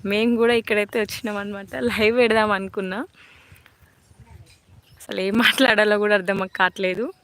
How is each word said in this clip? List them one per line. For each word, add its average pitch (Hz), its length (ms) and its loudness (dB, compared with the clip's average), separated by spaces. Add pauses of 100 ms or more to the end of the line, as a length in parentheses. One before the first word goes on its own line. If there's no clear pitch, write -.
(100)
మేము 220 200 2 (100)
కూడా 233 200 2
ఇక్కడైతే 208 420 -2
వచ్చినాం 208 380 -8
అనమాట. 202 280 -12 (200)
లైవ్ 214 320 0
పెడదాం 220 380 2
అనుకున్నా, 190 400 -8 (2000)
అసలు - 280 -10
ఏం 202 80 -4 (100)
మాట్లాడాలో 214 580 4
కూడా 208 160 4
అర్థం 190 200 -2 (200)
కావట్లేదు. 185 460 0 (180)